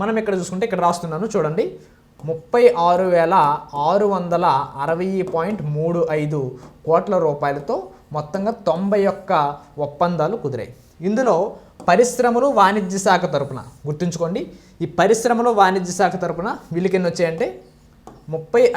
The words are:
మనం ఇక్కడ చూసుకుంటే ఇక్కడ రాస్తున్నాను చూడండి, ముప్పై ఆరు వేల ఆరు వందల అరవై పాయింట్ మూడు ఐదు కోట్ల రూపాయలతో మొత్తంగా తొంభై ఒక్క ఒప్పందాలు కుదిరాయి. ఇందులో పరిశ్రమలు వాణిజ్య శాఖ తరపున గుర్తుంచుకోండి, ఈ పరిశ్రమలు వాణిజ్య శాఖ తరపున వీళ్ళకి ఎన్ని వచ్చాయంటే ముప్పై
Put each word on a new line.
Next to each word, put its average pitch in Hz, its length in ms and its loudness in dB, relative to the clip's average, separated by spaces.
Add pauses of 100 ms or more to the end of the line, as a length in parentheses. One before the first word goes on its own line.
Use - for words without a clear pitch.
మనం 220 180 -2
ఇక్కడ 208 200 -2
చూసుకుంటే 185 280 -4
ఇక్కడ 180 180 -2
రాస్తున్నాను 170 480 -2
చూడండి, 165 300 0 (640)
ముప్పై 196 320 0 (260)
ఆరు 180 260 2
వేల 165 200 4 (540)
ఆరు 208 240 2
వందల 175 340 0 (380)
అరవై 170 240 -2 (260)
పాయింట్ 175 280 -2 (140)
మూడు 170 260 0 (180)
ఐదు 151 220 -2 (440)
కోట్ల 185 400 2
రూపాయలతో 143 500 -4 (420)
మొత్తంగా 196 360 -6 (140)
తొంభై 196 340 0 (120)
ఒక్క - 180 -6 (540)
ఒప్పందాలు 175 580 -2
కుదిరాయి. 123 280 -6 (360)
ఇందులో 220 280 2 (520)
పరిశ్రమలు 240 600 2 (100)
వాణిజ్య 196 460 2
శాఖ 180 200 4 (100)
తరపున 135 260 -4 (260)
గుర్తుంచుకోండి, 170 540 -4 (440)
ఈ - 20 -4 (120)
పరిశ్రమలు 226 520 2 (100)
వాణిజ్య 185 380 2
శాఖ 185 160 2 (100)
తరపున 170 240 -4 (260)
వీళ్ళకి 185 240 0
ఎన్ని 175 120 0
వచ్చాయంటే 170 360 -2 (840)
ముప్పై 160 280 0 (160)